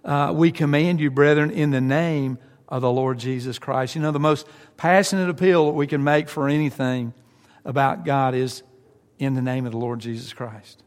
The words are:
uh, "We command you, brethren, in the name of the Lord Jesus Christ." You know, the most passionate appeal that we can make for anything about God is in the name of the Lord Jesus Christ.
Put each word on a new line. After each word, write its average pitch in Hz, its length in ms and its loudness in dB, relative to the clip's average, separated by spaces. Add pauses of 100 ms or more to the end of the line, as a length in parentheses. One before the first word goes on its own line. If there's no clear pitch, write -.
uh, 143 320 0
"We 170 160 4
command 151 480 2
you, 147 100 2
brethren, 147 400 4
in 151 200 0
the 131 100 0
name 135 580 0 (300)
of 127 140 -4
the 123 100 2
Lord 131 260 0
Jesus 127 400 -6
Christ." 131 380 -4
You 156 60 -2
know, 151 100 0
the 143 80 -2
most 151 260 2 (300)
passionate 185 520 2
appeal 175 380 4
that 147 60 2
we 143 160 -2
can 143 160 0
make 151 240 2
for 139 200 -2
anything 127 680 -2 (500)
about 139 400 -2
God 135 300 0
is 127 280 -4 (540)
in 135 180 -2
the 127 80 -2
name 127 220 -4
of 120 60 -6
the 113 80 -6
Lord 120 220 -6
Jesus 113 320 -10
Christ. 110 540 -16